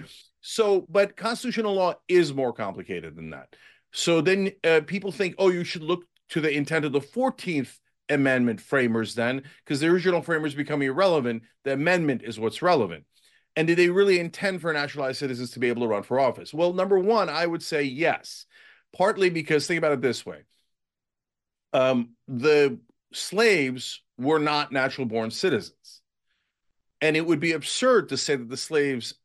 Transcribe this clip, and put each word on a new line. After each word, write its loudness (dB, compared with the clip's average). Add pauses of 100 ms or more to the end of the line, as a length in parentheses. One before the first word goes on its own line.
(420)
So, 0
but 2
constitutional -4
law 2 (120)
is 4
more -2
complicated -8
than -14
that. -18 (360)
So 2
then, 2 (120)
uh, 4
people -6
think, -4
"Oh, 6
you 0
should -8
look -2 (240)
to -2
the 0
intent -2
of -4
the 0
fourteenth -4 (300)
Amendment 2
framers 0
then, -2 (220)
'cause -4
the 2
original 2
framers -2
become -4
irrelevant. 0 (200)
The -2
amendment 0
is -10
what's -4
relevant." 0 (500)
And 0
did 4
they 6
really 4
intend -4
for -4
naturalized -4
citizens -6
to -14
be 0
able 0
to 0
run -2
for -2
office? -2
Well, 0
number 2
one, 2
I -2
would -4
say -2
yes, -4 (480)
partly 2
because, 0
think -2
about 2
it -2
this -2
way. -14 (1300)
Um, 2 (160)
the 2 (340)
slaves 0 (160)
were 2
not 0
natural -2
born -2
citizens. -4 (1000)
And 2
it 0
would 2
be 0
absurd 2
to -4
say 0
that -8
the -10
slaves -2 (120)